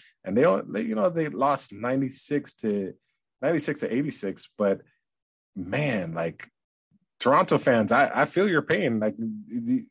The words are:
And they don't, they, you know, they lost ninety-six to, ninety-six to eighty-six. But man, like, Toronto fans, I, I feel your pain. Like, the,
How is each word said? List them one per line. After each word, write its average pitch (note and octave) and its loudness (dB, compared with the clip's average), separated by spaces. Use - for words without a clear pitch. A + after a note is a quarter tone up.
And F#2 -2
they B2 4
don't, - 2
they, A3+ -4
you A3+ -4
know, G#3 2
they E3 -2
lost C3+ -2
ninety-six C3 -4
to, G2+ -2
ninety-six D3+ -2
to - -6
eighty-six. A#2+ -4
But G2 0
man, G2 -4
like, E2 -6
Toronto D3+ 4
fans, A#2 4
I, C3 4
I C#3 2
feel F#3 2
your E3 4
pain. D#3+ 0
Like, G#2+ 0
the, A2+ -4